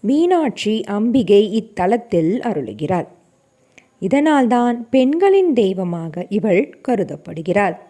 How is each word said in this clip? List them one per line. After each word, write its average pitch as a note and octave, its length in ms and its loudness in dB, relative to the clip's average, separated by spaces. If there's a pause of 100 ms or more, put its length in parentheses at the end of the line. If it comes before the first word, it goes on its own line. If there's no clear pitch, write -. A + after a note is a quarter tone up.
மீனாட்சி C#4+ 840 0
அம்பிகை G#3 680 2
இத்தலத்தில் F#3+ 880 -2
அருளுகிறாள். D3+ 680 -4 (920)
இதனால்தான் A#3+ 880 0
பெண்களின் E4+ 640 2
தெய்வமாக F3+ 760 -2
இவள் G3+ 600 0
கருதப்படுகிறாள். F3 880 -4 (140)